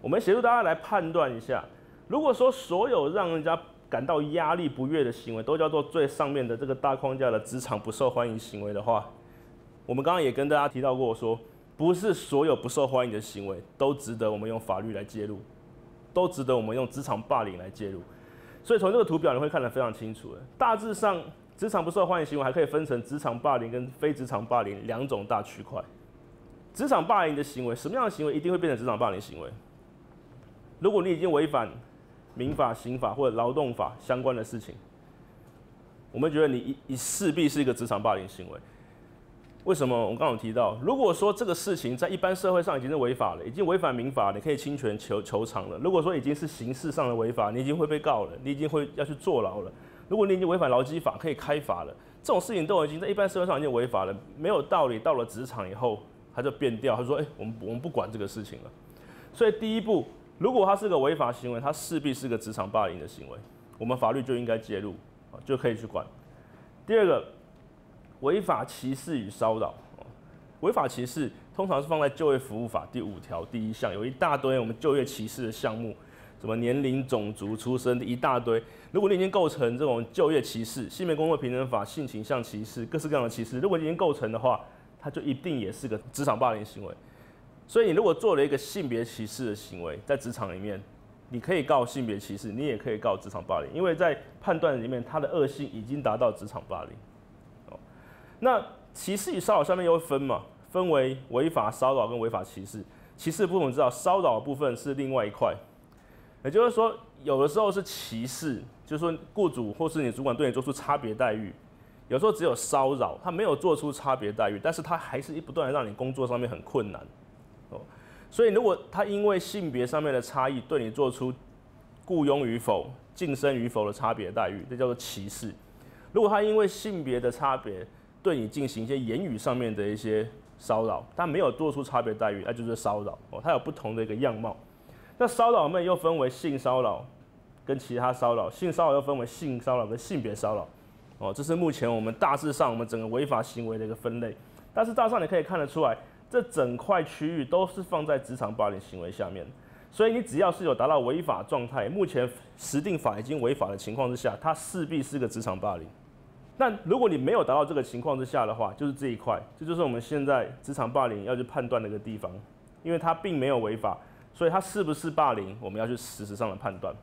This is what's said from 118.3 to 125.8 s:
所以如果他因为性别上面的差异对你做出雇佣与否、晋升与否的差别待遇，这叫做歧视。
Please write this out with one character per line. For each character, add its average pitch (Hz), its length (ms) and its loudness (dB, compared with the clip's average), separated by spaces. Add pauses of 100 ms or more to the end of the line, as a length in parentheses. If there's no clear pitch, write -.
所 226 140 4
以 226 60 8
如 208 120 4
果 196 160 4 (120)
他 196 160 0
因 202 180 -2
为 202 160 4
性 180 320 -6
别 123 140 0
上 151 160 0
面 151 100 0
的 127 80 2
差 135 300 0
异 131 180 -4
对 139 160 0
你 110 60 -4
做 131 200 2
出 127 220 -4 (720)
雇 160 220 2
佣 143 200 4
与 117 120 0
否、 117 320 0 (240)
晋 151 200 -2
升 135 220 2
与 117 100 0
否 110 200 0
的 104 60 -2
差 113 200 0
别 107 180 -4
待 101 200 0
遇， 98 180 -8
这 123 80 -8
叫 127 80 0
做 123 100 0
歧 101 360 -10
视。 - 200 -10 (640)